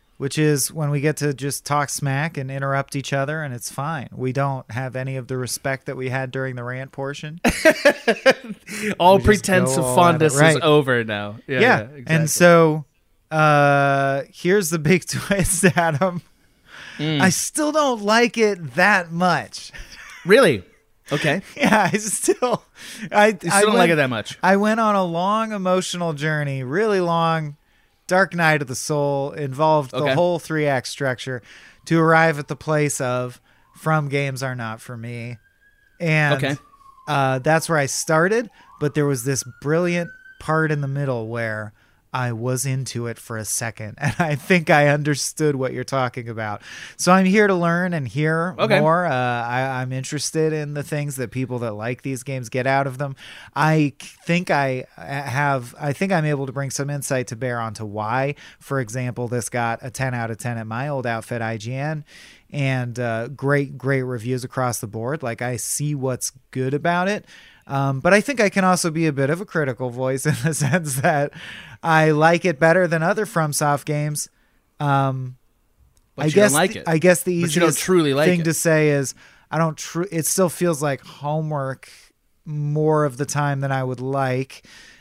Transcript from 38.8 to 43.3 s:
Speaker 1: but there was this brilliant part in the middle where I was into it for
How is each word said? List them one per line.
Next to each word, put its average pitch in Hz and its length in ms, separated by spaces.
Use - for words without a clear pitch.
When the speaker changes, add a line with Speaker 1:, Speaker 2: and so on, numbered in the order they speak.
Speaker 1:
but 147 140
there 147 120
was 131 180
this 135 200
brilliant 175 500
part 156 300
in 147 100
the 139 80
middle 135 400
where 110 440
I 123 180
was 123 340
into 131 440
it 117 100
for - 180